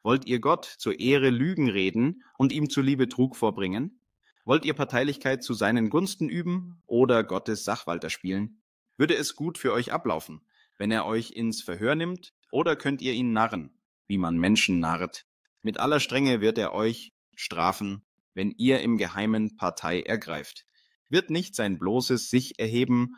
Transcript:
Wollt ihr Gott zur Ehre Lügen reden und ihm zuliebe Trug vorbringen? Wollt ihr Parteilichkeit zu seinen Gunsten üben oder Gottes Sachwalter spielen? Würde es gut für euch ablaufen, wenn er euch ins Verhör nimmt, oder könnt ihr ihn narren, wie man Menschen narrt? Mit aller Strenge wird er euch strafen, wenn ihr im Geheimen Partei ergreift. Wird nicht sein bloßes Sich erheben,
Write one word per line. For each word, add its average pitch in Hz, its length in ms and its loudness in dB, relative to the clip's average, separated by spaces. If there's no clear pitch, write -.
Wollt 131 240 2
ihr 120 140 0
Gott 156 260 0
zur - 340 -4
Ehre 135 300 4
Lügen 139 400 2
reden 104 540 0
und 135 120 4
ihm 151 200 -2
zuliebe 135 360 2
Trug 127 280 0
vorbringen? 104 640 -2
Wollt 147 220 2
ihr 151 80 0
Parteilichkeit 135 680 -2
zu 123 100 -4
seinen 110 380 2
Gunsten 170 360 0
üben 175 600 -6
oder 120 360 4
Gottes 101 420 -4
Sachwalter 87 440 -4
spielen? 95 540 -6
Würde 151 180 2
es 139 200 -4
gut 160 240 -6
für 117 140 0
euch 120 200 -2
ablaufen, 80 480 -4
wenn 104 120 -2
er 107 140 0
euch 113 260 -4
ins 113 300 -4
Verhör 104 320 -2
nimmt, 170 400 -6
oder 156 240 2
könnt 139 260 -2
ihr 127 120 -2
ihn 120 180 0
narren, 110 460 -2
wie 101 100 0
man 85 200 0
Menschen 92 420 4
narrt? 85 460 -4
Mit - 160 -4
aller 143 200 2
Strenge 127 400 2
wird 110 200 2
er 98 140 -2
euch 110 400 -2
strafen, 98 680 -2
wenn 98 160 -2
ihr 127 300 2
im 113 160 2
Geheimen 104 600 -2
Partei 87 440 -4
ergreift. 82 640 -8
Wird 175 200 2
nicht 170 260 -4
sein 101 240 0
bloßes 117 500 0
Sich 127 300 0
erheben, 123 580 2